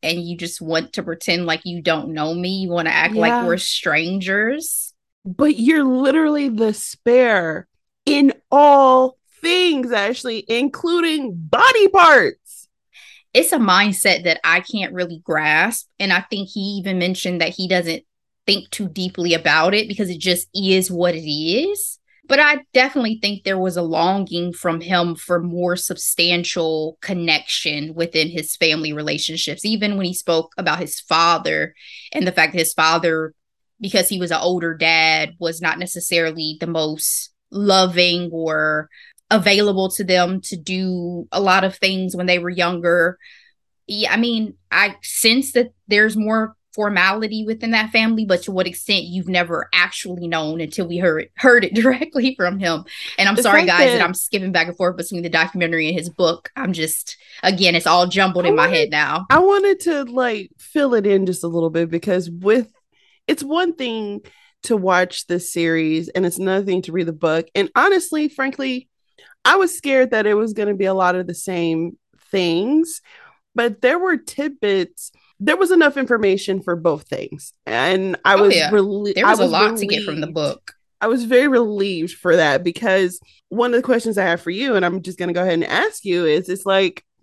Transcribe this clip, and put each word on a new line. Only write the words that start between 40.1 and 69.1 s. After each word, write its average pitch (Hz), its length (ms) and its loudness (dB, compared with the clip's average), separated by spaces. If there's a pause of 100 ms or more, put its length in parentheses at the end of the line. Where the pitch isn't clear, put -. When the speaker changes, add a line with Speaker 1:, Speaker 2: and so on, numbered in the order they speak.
Speaker 1:
to - 160 -10
do 175 720 -6
a 185 80 -2
lot 190 240 4
of 190 140 -2
things 190 380 -2
when 180 100 -4
they 180 140 2
were 175 100 -4
younger. 175 680 0 (720)
Yeah, 208 240 -4
I 208 60 2
mean, 226 380 -2 (140)
I 196 320 0
sense 247 520 0
that 240 180 0 (160)
there's 214 300 2
more 220 380 -2 (180)
formality 208 720 0
within 226 280 -6
that 220 180 0
family, 220 340 2
but 185 200 0
to 202 80 -8
what 185 160 -2
extent 185 380 -4
you've 175 220 -8
never 175 460 -2
actually 180 540 -2
known 160 340 -4
until 165 260 -6
we 170 100 -6
heard, 165 380 0
heard 247 300 6
it - 80 -6
<laughs> 220 80 2
directly 262 540 0
from 185 240 -2
him. 170 240 -2 (340)
And 196 100 2
I'm 202 80 2
Speaker 2:
The 226 60 2
Speaker 1:
sorry, 208 200 6
Speaker 2:
fact 180 60 2
Speaker 1:
guys, 175 120 4 (140)
that 240 40 0
Speaker 2:
that 180 80 2
Speaker 1:
I'm 180 80 -2
skipping 190 380 -4
back 170 160 0
and 175 100 -10
forth 180 180 -2
between 175 280 -8
the 170 60 -8
documentary 165 600 -2
and 175 80 -4
his 165 120 -6
book. 170 460 -2
I'm 254 180 -4
just, 160 440 -6 (240)
again, 180 340 2
it's 165 120 0
all 175 200 6
jumbled 180 380 2
Speaker 2:
I - 40 2
Speaker 1:
in - 60 4
my 151 120 6
Speaker 2:
wanted, 170 100 0
Speaker 1:
head 151 140 2
now. 151 400 -2
Speaker 2:
I 302 80 8
wanted 392 420 4
to, 294 220 -2
like, 240 560 -4
fill 285 340 0
it 208 140 2
in 196 180 4
just 180 180 -4
a 170 40 -6
little 165 240 0
bit 165 180 -2
because 170 400 -2
with, 208 420 0 (560)
it's 294 160 -2
one 330 300 0
thing 220 480 -6 (420)
to 226 140 0
watch 185 480 0
this 175 260 -4
series 165 580 0
and 185 160 -2
it's 175 120 -4
another 190 260 0
thing 185 200 -2
to 165 80 -12
read 170 160 -2
the 165 60 -6
book. 160 420 0
And 202 200 0
honestly, 330 540 2
frankly, 262 580 -6 (560)